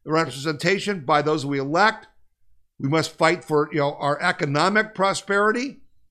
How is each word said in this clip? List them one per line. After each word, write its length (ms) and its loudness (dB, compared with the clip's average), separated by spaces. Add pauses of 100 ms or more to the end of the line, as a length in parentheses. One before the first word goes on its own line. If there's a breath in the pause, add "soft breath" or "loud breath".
representation 1000 -2
by 160 4
those 240 0
we 140 -4
elect. 480 0 (720)
We 100 -4
must 300 0
fight 260 2
for, 280 2
you 80 0
know, 140 0
our 280 -2
economic 720 0
prosperity 840 0 (300)